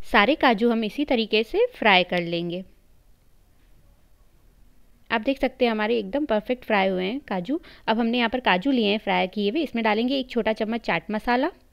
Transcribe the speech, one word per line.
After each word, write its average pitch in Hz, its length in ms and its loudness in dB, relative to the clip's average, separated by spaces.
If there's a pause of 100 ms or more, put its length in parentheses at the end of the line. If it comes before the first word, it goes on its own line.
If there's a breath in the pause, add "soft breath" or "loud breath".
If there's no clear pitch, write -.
सारे 226 340 4
काजू 233 340 2
हम 226 120 0
इसी 247 220 -4
तरीके 226 380 0
से 403 220 0 (100)
फ्राई 196 300 4
कर 180 180 -2
लेंगे। 170 400 -6 (2500)
आप 226 120 0
देख 269 180 -2
सकते 247 260 0
हैं 233 60 2
हमारे 214 280 0
एकदम 220 260 -4
परफेक्ट 240 400 -2
फ्राई 190 240 2
हुए 185 160 -2
हैं 240 160 -4
काजू। 208 400 -6 (260 loud breath)
अब 220 120 0
हमने 233 180 0
यहाँ 233 120 0
पर 254 120 -4
काजू 202 300 2
लिए 233 160 2
हैं 208 120 0
फ्राई 185 280 -2
किए 202 220 -4
हुए, 294 120 -2
इसमें 233 220 -4
डालेंगे 233 360 0
एक 254 100 -8
छोटा 220 240 -2
चम्मच 226 280 -4
चाट 170 300 -4
मसाला। 254 400 0 (220)